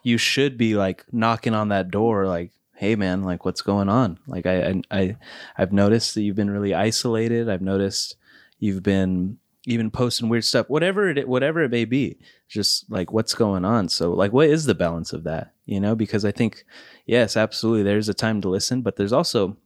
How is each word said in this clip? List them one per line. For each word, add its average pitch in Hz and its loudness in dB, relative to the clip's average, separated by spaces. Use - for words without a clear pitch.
you 117 2
should 139 0
be, 113 2
like, 95 0
knocking 113 0
on 107 0
that 95 0
door, 101 2
like, 87 -4
"Hey 104 0
man, 95 0
like, 87 -4
what's 90 -4
going 98 0
on?" 104 2
Like, 90 -6
I, 90 2
I, 95 -2
I, 98 0
I've 95 0
noticed 101 4
that 107 -2
you've 101 -2
been 101 0
really 101 -2
isolated. 113 0
I've 92 -2
noticed 98 -2
you've 95 -2
been 95 0
even 117 -2
posting 120 -2
weird 117 0
stuff, 117 0
whatever 185 0
it, 139 -2
whatever 139 0
it 131 0
may 117 0
be, 113 -2
just, - -2
like, 95 -4
what's 110 0
going 98 0
on? 107 2
So, 87 -2
like, 98 2
what 147 6
is 156 2
the 127 4
balance 85 -2
of 80 -10
that? 78 -6
You 101 -4
know, 104 2
because 107 -2
I 101 0
think, - -2
yes, 113 2
absolutely, 110 0
there's 104 0
a 101 -2
time 110 0
to 98 -2
listen, 101 0
but 110 -4
there's 101 0
also 120 0